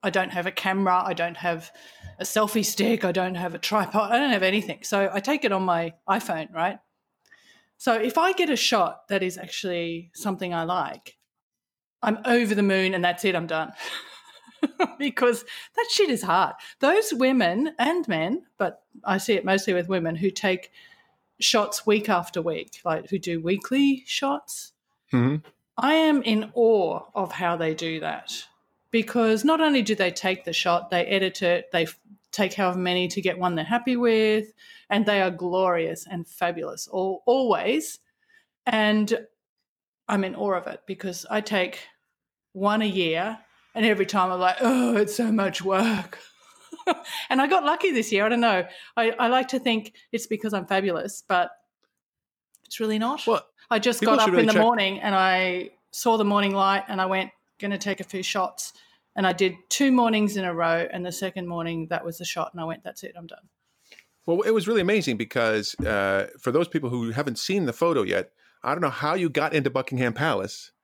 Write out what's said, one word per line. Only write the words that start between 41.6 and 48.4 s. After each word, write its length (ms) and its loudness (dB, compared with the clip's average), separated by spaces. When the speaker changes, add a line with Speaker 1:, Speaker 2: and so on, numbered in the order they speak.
Speaker 1:
one 280 0
a 40 0
year, 540 -2
and 100 2
every 200 4
time 260 2
I'm 80 -2
like, 220 2
"Oh, 340 2
it's 200 2
so 160 0
much 300 0
work." 600 0
<laughs> 40 -20
And 120 2
I 60 2
got 160 4
lucky 280 2
this 200 0
year. 140 2
I 40 2
don't 120 2